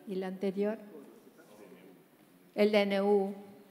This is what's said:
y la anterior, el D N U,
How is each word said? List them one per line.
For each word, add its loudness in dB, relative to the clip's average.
y -6
la -4
anterior, -2
el 4
D 4
N 0
U, 2